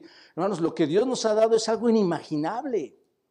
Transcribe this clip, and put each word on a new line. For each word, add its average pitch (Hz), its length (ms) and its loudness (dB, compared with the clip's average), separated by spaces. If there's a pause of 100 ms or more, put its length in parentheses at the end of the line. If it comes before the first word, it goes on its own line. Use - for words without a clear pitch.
(340)
Hermanos, 180 260 -2
lo 160 140 -2
que 160 120 2
Dios 202 200 2
nos 254 200 -4
ha 214 80 2
dado 220 220 4
es 220 120 0
algo 220 200 0
inimaginable. 190 1080 -2 (340)